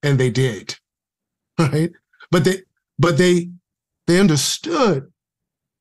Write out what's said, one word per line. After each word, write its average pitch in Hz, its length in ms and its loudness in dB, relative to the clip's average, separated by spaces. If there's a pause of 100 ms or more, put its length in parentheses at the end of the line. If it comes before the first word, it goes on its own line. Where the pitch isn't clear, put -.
and 143 160 0
they 127 100 0
did, 117 460 -4 (420)
<laughs> - 400 -20
right? 156 320 -2 (400)
But 170 140 2
they, 185 180 0 (380)
but 156 180 2
they, 180 300 2 (580)
they 175 140 4
understood 196 920 0 (720)